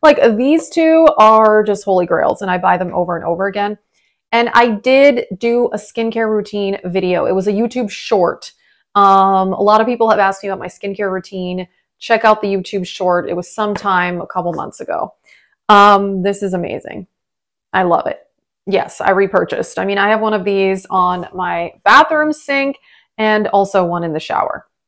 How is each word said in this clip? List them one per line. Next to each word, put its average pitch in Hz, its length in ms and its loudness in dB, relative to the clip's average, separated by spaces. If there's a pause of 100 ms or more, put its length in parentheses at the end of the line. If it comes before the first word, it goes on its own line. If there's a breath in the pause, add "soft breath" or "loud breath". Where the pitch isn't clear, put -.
Like, 240 340 4
these 294 320 0
two 320 380 4 (100)
are 214 460 6
just 202 220 -4
holy 185 220 0
grails, - 360 0
and 190 80 -4
I 180 80 -2
buy 180 180 2
them 180 160 -6
over 175 220 -2
and 165 100 -8
over 170 220 -4
again. 202 320 -4 (540)
And 233 200 0
I 240 180 4
did 254 560 2 (120)
do 240 280 0
a - 100 -4
skincare 226 520 -4
routine 202 560 -4
video. 180 420 -2
It - 100 0
was 190 100 -2
a 208 60 0
YouTube 233 380 -2
short. - 600 -2 (460)
Um, 196 560 4
a - 100 -4
lot 208 180 4
of 220 60 0
people 233 240 0
have 220 80 2
asked 196 240 0
me 202 60 -8
about 190 100 -6
my - 80 -12
skincare 196 460 -8
routine. 180 560 -8 (320)
Check 226 240 0
out 214 160 4
the 214 60 -4
YouTube 196 400 -4
short. 175 420 -2
It 180 60 -6
was 175 180 -8
sometime 185 680 -4
a - 80 -10
couple 175 240 -4
months - 260 -10
ago. - 360 -6 (540 soft breath)
Um, 202 540 6
this 196 220 -4
is 185 100 -4
amazing. 180 540 -8 (640)
I 190 100 0
love 170 240 0
it. - 140 -8 (460)
Yes, - 340 -4
I - 100 0
repurchased. 185 680 -2
I 190 40 -4
mean, 202 140 -4
I 202 120 2
have 220 100 0
one 214 120 -2
of 196 120 -4
these 190 460 -2
on 180 440 -2
my 175 380 -6 (100)
bathroom 302 500 4
sink 277 460 -4 (380 soft breath)
and 214 320 0
also 196 360 0
one 170 200 -4
in 165 80 -4
the 151 80 -4
shower. - 480 -4 (200)